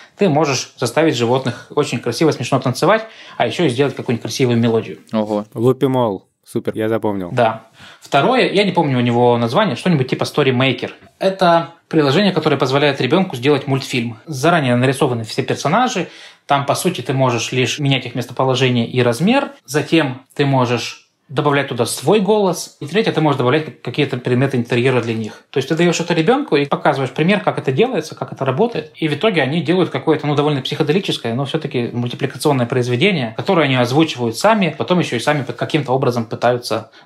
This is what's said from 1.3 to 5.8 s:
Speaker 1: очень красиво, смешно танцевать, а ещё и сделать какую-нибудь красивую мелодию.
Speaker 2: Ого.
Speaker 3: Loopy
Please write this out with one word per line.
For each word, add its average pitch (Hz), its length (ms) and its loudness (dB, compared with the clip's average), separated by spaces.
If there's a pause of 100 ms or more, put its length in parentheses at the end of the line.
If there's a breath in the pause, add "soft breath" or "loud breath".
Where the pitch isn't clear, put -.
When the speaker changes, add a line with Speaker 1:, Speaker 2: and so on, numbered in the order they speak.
Speaker 1:
очень 139 240 0
красиво, 123 320 0
смешно - 300 -2
танцевать, 180 460 0 (300 loud breath)
а 127 120 0
ещё 127 160 -2
и 139 40 2
сделать 131 280 0
какую-нибудь 117 260 -4
красивую 120 360 0
мелодию. 113 400 0 (140)
Speaker 2:
Ого. 107 320 0 (100)
Speaker 3:
Loopy 127 340 2